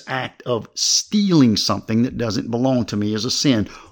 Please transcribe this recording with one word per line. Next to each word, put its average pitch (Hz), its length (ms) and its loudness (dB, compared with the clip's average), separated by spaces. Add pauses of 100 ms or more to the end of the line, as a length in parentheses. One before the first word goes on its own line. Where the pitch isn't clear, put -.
act 131 380 -8
of 120 300 -4
stealing 170 840 2
something 110 460 -2
that 131 160 -2
doesn't 113 320 -4
belong 123 360 0
to 110 100 -6
me 104 180 -2
is 107 100 -4
a 127 60 -4
sin. 117 360 0 (260)